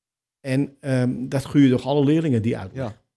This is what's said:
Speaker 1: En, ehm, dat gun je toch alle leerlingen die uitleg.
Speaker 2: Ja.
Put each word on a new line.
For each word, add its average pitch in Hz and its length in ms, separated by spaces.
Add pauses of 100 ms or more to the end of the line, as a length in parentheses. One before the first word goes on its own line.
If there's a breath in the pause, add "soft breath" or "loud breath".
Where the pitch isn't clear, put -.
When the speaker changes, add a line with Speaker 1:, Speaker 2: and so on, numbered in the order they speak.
(400)
Speaker 1:
En, 139 400
ehm, 131 480
dat 135 180
gun - 160
je 139 80
toch 123 160
alle 143 200
leerlingen 151 360
die 117 160
uitleg. 104 260
Speaker 2:
Ja. 107 180 (160)